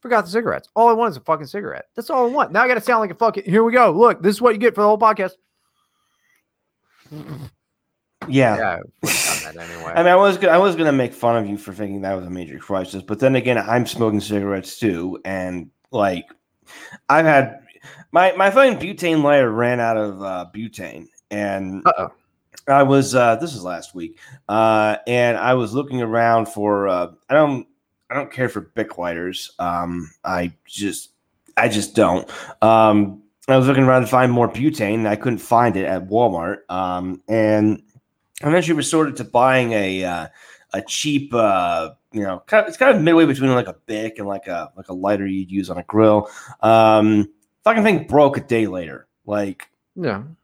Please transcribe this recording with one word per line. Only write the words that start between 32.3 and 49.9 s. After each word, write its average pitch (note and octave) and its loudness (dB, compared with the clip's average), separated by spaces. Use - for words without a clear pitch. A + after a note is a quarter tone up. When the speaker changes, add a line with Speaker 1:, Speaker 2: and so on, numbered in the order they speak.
Speaker 2:
Um, G#2+ 4
I C3+ 4
was B2+ 4
looking C3+ 4
around B2+ 4
to A2+ -4
find B2+ 2
more A#2+ 2
butane, A2+ -2
and A2+ -2
I G#2 0
couldn't A#2+ -4
find A#2 2
it F#2+ -2
at F2+ -4
Walmart. G2 -2
Um, F#2 -6
and G#2+ 0
eventually D#3+ 0
resorted D3 -2
to A#2+ -10
buying B2 2
a, F#2+ -2
uh, F2 -6
a G2 -6
cheap, C#3+ -4
uh, F2+ 0
you A2 -6
know, F#2+ -8
kind G#3+ 2
of, D#4+ -4
it's - -14
kind C4 4
of F3+ 0
midway E3 6
between, C3+ 0
like, A#2+ 0
a - -14
Bic A2 -8
and, G2+ -8
like, G2 -8
a, E2+ -8
like, F#2+ -20
a F#2 -12
lighter G2 -2
you'd F#2+ -6
use F#2+ -4
on F2+ -8
a F2 -12
grill. G#2+ 4
Um, A2 4
fucking A3 2
thing F3 2
broke C#3+ 4
a C3 -4
day A2+ 0
later. E2+ -10
Like, G#2 -6